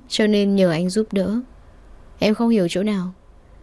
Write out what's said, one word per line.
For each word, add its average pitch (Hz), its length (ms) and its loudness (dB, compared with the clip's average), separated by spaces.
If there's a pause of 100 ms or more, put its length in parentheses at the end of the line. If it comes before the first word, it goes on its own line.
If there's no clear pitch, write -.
cho 214 200 0
nên 202 280 2
nhờ 185 160 4
anh 170 180 -2
giúp 214 240 -2
đỡ. 196 260 -2 (800)
"Em 208 160 2
không 233 140 0
hiểu 202 200 2
chỗ 180 140 -2
nào." 190 300 -4 (500)